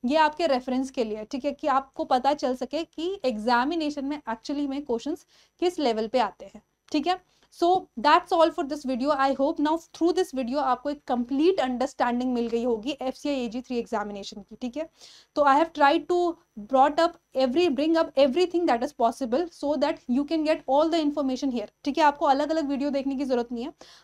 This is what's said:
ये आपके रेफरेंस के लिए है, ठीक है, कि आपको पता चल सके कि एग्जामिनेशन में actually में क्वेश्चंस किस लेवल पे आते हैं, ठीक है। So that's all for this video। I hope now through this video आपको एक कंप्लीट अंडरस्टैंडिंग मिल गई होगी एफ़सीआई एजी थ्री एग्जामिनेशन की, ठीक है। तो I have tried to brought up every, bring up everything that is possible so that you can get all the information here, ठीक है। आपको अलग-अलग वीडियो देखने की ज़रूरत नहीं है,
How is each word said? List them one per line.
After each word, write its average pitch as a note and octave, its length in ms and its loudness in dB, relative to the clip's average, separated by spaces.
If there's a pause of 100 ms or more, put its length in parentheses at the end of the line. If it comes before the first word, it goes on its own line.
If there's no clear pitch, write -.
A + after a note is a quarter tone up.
ये C#4 120 2
आपके D#4 300 2
रेफरेंस C4 440 0
के B3+ 120 -2
लिए G#3+ 140 -4
है, G#3+ 80 -10
ठीक C4+ 200 -6
है, C#4+ 60 0
कि C#4 160 -6
आपको C4+ 380 -2
पता C4+ 280 2
चल C4 220 -2
सके C#4 280 -6
कि F4+ 420 -8
एग्जामिनेशन C4 800 -2
में D4 160 -6
actually C#4 460 -6
में C#4 180 -8
क्वेश्चंस C4 400 -6 (340)
किस F4 200 -2
लेवल A3+ 280 0
पे B3 120 0
आते G3+ 260 -4
हैं, G#3 180 -20 (280)
ठीक D#4 160 0
है। - 360 -6 (160)
So F4+ 220 4 (180)
that's D4+ 340 4
all E4 180 4
for E4+ 120 -6
this D4 220 -8
video। C4 260 -2
I C4+ 240 2
hope D4 240 0
now D4+ 180 0
through E4 360 -2
this F4 220 -2
video B3+ 220 -4
आपको C4 320 -2
एक D4 180 -8
कंप्लीट C#4 520 0
अंडरस्टैंडिंग B3 720 -2
मिल A#3+ 140 -2
गई A#3 160 -2
होगी B3 380 -4
एफ़सीआई C4 440 -4
एजी A#3 160 -6
थ्री A#3+ 160 -6
एग्जामिनेशन G#3 640 -8
की, G#3+ 140 -20
ठीक B3 220 -8
है। D#4+ 120 -8 (460)
तो D4 60 2
I C#4 200 6
have E4 100 0
tried D4 360 2
to F4 260 2 (260)
brought C4 380 4 (100)
up E4+ 40 0 (260)
every, C4+ 320 2
bring D#4+ 340 2
up D#4+ 140 -4
everything E4+ 500 4
that A#3+ 160 2
is C#4+ 180 -6
possible B3 500 0
so D4 260 -2
that D4 180 0 (160)
you C#4+ 200 0
can D#4+ 140 0
get D#4 120 2
all D4+ 320 2
the D#4+ 160 2
information C#4 540 -2
here, G3+ 120 -10 (120)
ठीक C#4 140 -2
है। E4 60 4
आपको D4 220 2
अलग-अलग D4 400 2
वीडियो C#4 240 -2
देखने C#4 260 -4
की C#4 100 -4
ज़रूरत A#3+ 260 -2
नहीं A#3 120 -8
है, - 100 -10 (300)